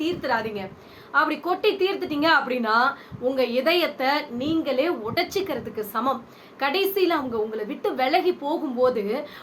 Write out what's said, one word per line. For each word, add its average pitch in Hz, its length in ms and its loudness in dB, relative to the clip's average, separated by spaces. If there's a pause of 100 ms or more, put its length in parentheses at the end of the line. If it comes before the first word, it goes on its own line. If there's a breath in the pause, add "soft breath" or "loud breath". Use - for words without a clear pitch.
தீர்த்துறாதீங்க. 220 640 -2 (520 loud breath)
அப்படி 302 180 2 (120)
கொட்டி 370 220 2 (120)
தீர்த்துட்டீங்க 320 460 0 (120)
அப்படின்னா 240 360 0 (520 loud breath)
உங்க 262 140 2 (160)
இதயத்தை 294 540 2 (280)
நீங்களே 294 480 0 (180)
உடைச்சிக்கிறதுக்கு 269 800 -2 (100)
சமம். 233 280 0 (400 loud breath)
கடைசியில 359 560 2
அவங்க 254 260 -4
உங்களை 220 260 -4
விட்டு 339 200 -4 (100)
விலகி 330 340 2 (100)
போகும்போது 254 600 2 (400 loud breath)